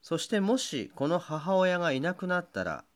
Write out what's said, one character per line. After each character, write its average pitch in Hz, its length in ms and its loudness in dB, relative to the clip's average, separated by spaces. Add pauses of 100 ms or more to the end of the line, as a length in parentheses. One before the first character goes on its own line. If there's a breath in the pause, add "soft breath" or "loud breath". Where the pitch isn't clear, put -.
そ - 160 -2
し - 80 -4
て 214 140 2
も 214 180 2
し 127 360 -4
こ 139 140 -2
の 175 100 2
母 160 380 -2
親 185 220 4
が 170 140 2
い 131 80 0
な 175 140 -2
く 180 120 -8
な 180 140 0
っ 175 100 -14
た 95 140 -4
ら 76 200 -6 (120)